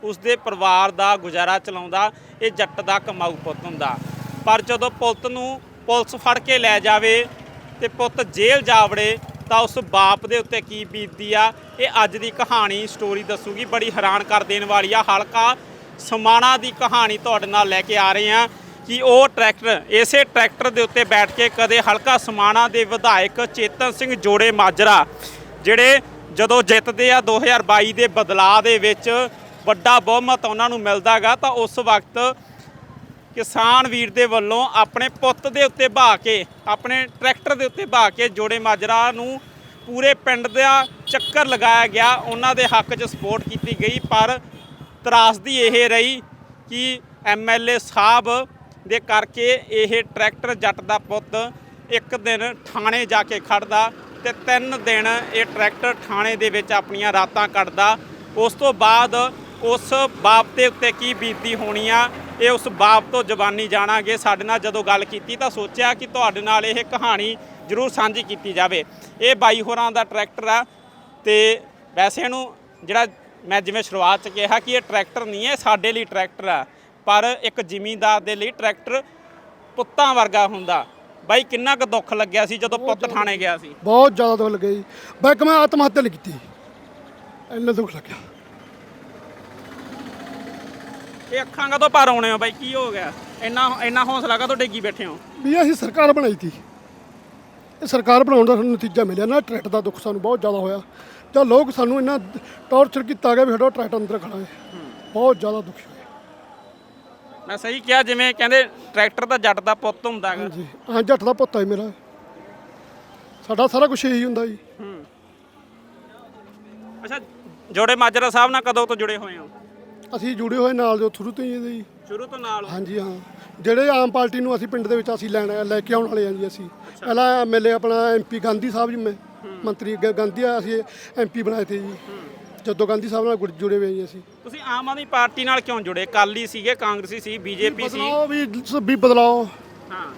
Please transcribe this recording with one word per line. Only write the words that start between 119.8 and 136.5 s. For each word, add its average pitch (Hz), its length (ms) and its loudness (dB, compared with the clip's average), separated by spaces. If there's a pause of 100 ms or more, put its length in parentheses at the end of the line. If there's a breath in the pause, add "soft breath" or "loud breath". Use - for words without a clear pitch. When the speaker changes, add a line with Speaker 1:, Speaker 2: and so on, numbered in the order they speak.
Speaker 2:
ਅਸੀਂ 226 200 -6
ਜੁੜੇ 226 200 -4
ਹੋਏ 254 160 2
ਨਾਲ 233 260 0
ਦੇ 220 180 0
ਸ਼ੁਰੂ 214 140 -10
ਤੋਂ 247 140 -10
ਹੀ 247 100 -8
ਇਹਦੇ 240 140 -10
ਜੀ। 233 160 -12 (240)
Speaker 1:
ਸ਼ੁਰੂ 214 180 -14
ਤੋਂ 262 120 -16
ਨਾਲ? 214 280 -8
Speaker 2:
ਹਾਂਜੀ, 190 340 -8
ਹਾਂ। 190 160 -10 (440 loud breath)
ਜਿਹੜੇ 233 280 2
ਆਮ 254 220 2
ਪਾਰਟੀ 247 300 -2
ਨੂੰ 247 160 -2
ਅਸੀਂ 214 120 -8
ਪਿੰਡ 233 180 -6
ਦੇ 233 100 0
ਵਿੱਚ 233 180 -4
ਅਸੀਂ 214 160 -10
ਲੈਣ, 208 360 -4
ਲੈ 208 140 -2
ਕੇ 214 140 -4
ਆਉਣ 226 140 0
ਵਾਲੇ 214 180 -2
ਹਾਂ 196 60 -6
ਜੀ 196 140 -6
ਅਸੀਂ। 185 180 -14
Speaker 1:
ਅੱਛਾ। - 420 -18
Speaker 2:
ਪਹਿਲਾਂ 247 340 2
ਐਮ 226 140 -2
ਐਲ 220 120 2
ਏ 233 60 4
ਆਪਣਾ 226 360 0
ਐਮ 226 140 2
ਪੀ 226 180 -10
ਗਾਂਧੀ 220 300 -4
ਸਾਹਿਬ 233 200 -2
ਜੀ, 240 60 -8
ਮੈਂ 220 160 -6
Speaker 1:
ਹੂੰ। 196 520 -18
Speaker 2:
ਮੰਤਰੀ 214 320 -8
ਗ-, 208 160 -2
ਗਾਂਧੀ 208 300 -4
ਆ, 240 160 -2
ਅਸੀਂ 220 240 -6 (360 loud breath)
ਐਮ 233 100 -2
ਪੀ 233 140 -8
ਬਣਾਏ 214 220 -4
ਤੇ 202 140 -8
ਜੀ। 202 80 -10
Speaker 1:
ਹੂੰ। 196 320 -16 (480)
Speaker 2:
ਜਦੋਂ 208 200 -2
ਗਾਂਧੀ 214 220 -4
ਸਾਹਿਬ 220 180 -4
ਨਾਲ 233 100 -2
ਗੁੜ-, 190 140 -6
ਜੁੜੇ 196 280 -4
ਹੋਏ 196 160 -4
ਜੀ 190 100 -8
ਅਸੀਂ। 185 160 -20 (240)
Speaker 1:
ਤੁਸੀਂ 277 220 -18
ਆਮ 254 220 -6
ਆਦਮੀ 285 160 -8
ਪਾਰਟੀ 247 400 -2
ਨਾਲ 262 160 0
ਕਿਉਂ 240 200 -8
ਜੁੜੇ? 185 240 -6
ਅਕਾਲੀ 208 420 0
ਸੀਗੇ, 220 280 -4